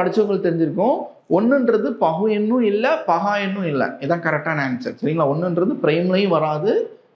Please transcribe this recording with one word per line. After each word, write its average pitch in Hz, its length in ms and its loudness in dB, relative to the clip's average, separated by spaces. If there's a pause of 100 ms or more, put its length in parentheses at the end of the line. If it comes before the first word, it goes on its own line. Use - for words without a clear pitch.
படிச்சவங்களுக்கு 190 480 0
தெரிஞ்சிருக்கும், 165 500 0 (380)
ஒண்ணுன்றது 233 520 2 (120)
பகு 170 240 0 (100)
எண்ணும் 220 360 0
இல்ல, 214 160 0 (220)
பகா 190 220 0 (140)
எண்ணும் 190 260 -4
இல்ல. 131 140 0 (180)
இதான் 165 240 -2
கரெக்டான 156 400 -2
ஆன்சர். 123 320 -6
சரிங்களா? 156 320 0
ஒண்ணுன்றது 175 420 0 (120)
பிரைம்லையும் 180 500 2
வராது, 156 380 0 (440)